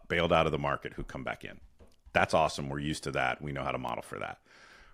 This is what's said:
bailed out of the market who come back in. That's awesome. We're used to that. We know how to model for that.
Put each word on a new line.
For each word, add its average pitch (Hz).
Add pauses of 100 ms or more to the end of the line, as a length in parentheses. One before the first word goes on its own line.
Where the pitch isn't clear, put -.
bailed 85
out 80
of 76
the 73
market 71
who 69
come 67
back 58
in. - (520)
That's 92
awesome. 76
We're 69
used 76
to 73
that. 64
We 73
know 69
how 67
to 64
model 60
for -
that. - (560)